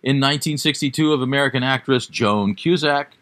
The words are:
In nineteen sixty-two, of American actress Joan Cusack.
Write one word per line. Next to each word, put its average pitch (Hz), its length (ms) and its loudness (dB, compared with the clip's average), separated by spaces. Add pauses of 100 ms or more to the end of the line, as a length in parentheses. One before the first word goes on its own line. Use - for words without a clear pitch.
In 135 180 0
nineteen 143 380 -2
sixty-two, 151 560 0
of 131 80 0
American 135 420 0
actress 131 420 0
Joan 104 480 0
Cusack. 147 680 0